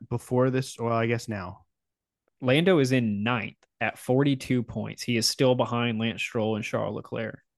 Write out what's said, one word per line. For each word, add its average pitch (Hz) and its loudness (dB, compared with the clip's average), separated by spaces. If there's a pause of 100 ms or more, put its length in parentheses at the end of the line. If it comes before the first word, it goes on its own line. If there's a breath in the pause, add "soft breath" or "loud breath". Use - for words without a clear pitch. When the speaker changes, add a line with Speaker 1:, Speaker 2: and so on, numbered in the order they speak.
Speaker 1:
before 127 0
this? 127 -4
Well, 117 -2
I 113 2
guess 117 -2
now. 95 -10 (760)
Speaker 2:
Lando 160 4
is 131 4
in 107 2
ninth 117 -2 (240)
at 110 -4
forty-two 131 0
points. 107 -10
He 120 -2
is 110 2
still 127 4
behind 117 0
Lance 110 -2
Stroll 110 -2
and 107 -6
Charles 107 -4
Leclerc. 113 -10 (180)